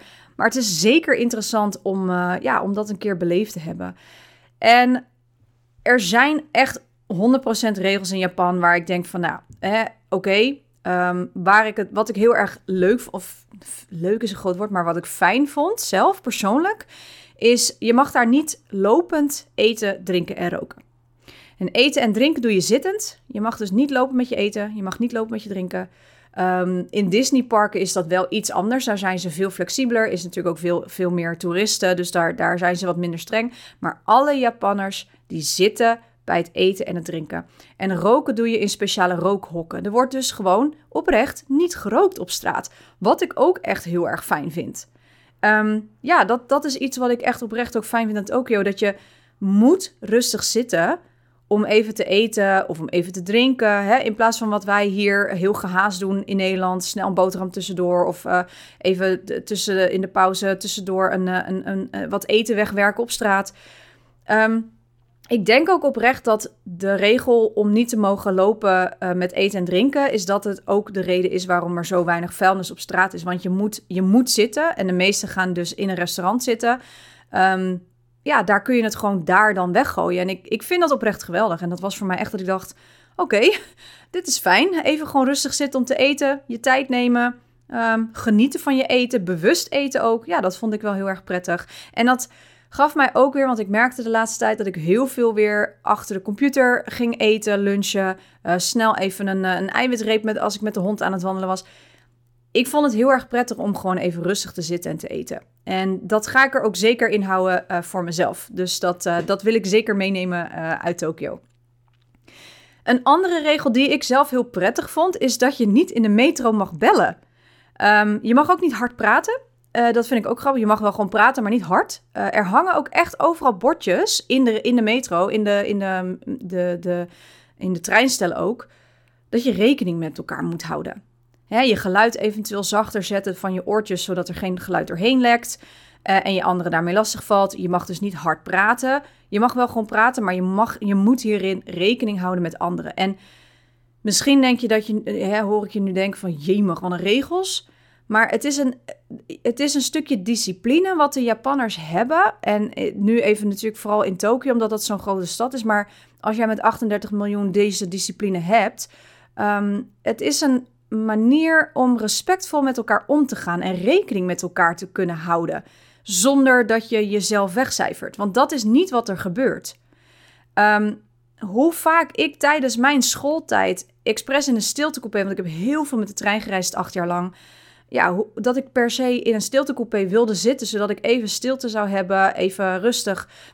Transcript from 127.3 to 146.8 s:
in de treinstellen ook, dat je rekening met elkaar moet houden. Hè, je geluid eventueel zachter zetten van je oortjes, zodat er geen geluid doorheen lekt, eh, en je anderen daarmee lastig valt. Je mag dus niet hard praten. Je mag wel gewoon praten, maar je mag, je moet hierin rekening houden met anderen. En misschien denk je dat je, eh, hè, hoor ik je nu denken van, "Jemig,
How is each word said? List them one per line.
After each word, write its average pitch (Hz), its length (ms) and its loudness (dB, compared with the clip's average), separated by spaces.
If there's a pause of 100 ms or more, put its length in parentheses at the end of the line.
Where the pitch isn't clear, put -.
in 185 160 -4
de 170 80 -4
treinstellen 208 560 2
ook, 170 300 -4 (640)
dat 240 160 -2
je 254 80 2
rekening 185 460 2
met 165 200 -8
elkaar - 240 -8
moet 170 200 -6
houden. 160 400 -10 (460)
Hè, 220 120 2
je 247 160 4
geluid 208 400 2
eventueel 208 480 -4
zachter 208 380 -2
zetten 196 340 -4
van 190 160 -6
je 185 140 -6
oortjes, 208 380 -2
zodat 180 240 -4
er 175 60 -8
geen 185 260 -6
geluid 170 260 -4
doorheen 220 340 2
lekt, 240 420 0 (400)
eh, 190 240 2
en 196 80 0
je 180 80 0
anderen 175 280 0
daarmee 170 240 0
lastig 214 300 0
valt. 196 320 2
Je 180 120 -6
mag 175 180 -2
dus 175 140 -10
niet 202 140 -6
hard 156 280 -2
praten. 240 600 0 (260)
Je 202 120 -2
mag 240 120 2
wel 247 160 0
gewoon 226 180 -4
praten, 233 380 2
maar 185 100 0
je 185 80 -2
mag, 190 360 0
je 202 160 0
moet 214 280 4
hierin 190 420 -2
rekening 202 560 0
houden 180 220 -2
met 165 160 -6
anderen. 175 360 -6
En 190 240 -2 (800)
misschien 277 400 2
denk 254 180 4
je 240 100 -4
dat 220 180 2
je, 214 160 -4
eh, 208 260 -4
hè, 208 120 0
hoor 208 240 0
ik 196 60 -10
je 214 100 -4
nu 196 120 -2
denken 190 280 -2
van, 180 120 -6
"Jemig, 175 480 0